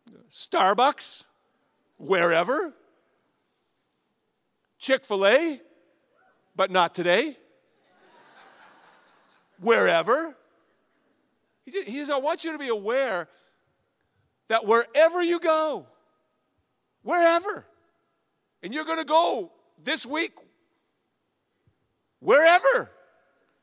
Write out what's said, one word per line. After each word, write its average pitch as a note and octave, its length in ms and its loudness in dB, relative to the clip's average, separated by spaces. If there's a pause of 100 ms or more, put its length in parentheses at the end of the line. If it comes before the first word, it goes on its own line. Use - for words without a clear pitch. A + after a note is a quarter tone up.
(300)
Starbucks, - 920 0 (760)
wherever. F3 800 0 (2000)
Chick-fil-A, B3+ 840 0 (960)
but G3 140 -2
not F3+ 240 2
today. F#3+ 420 0 (2250)
Wherever. G#3 800 0 (1300)
He B3+ 60 -20
says, C#4 140 -6
he A3+ 120 -10
says, D4 140 -8
"I C#4 80 -2
want D4+ 240 -4
you D#4+ 80 -6
to D4+ 80 -10
be C4+ 80 -10
aware A3 600 -4 (1200)
that A3+ 160 -2
wherever C#4 600 2
you E4+ 160 -2
go, D#4 480 -2 (1120)
wherever, E4+ 640 0 (960)
and G3+ 140 -10
you're D#4 100 -6
gonna D#4+ 180 -4
go D#4+ 480 0 (320)
this C4+ 220 -6
week, D4+ 280 -6 (1900)
wherever, E4 720 4 (720)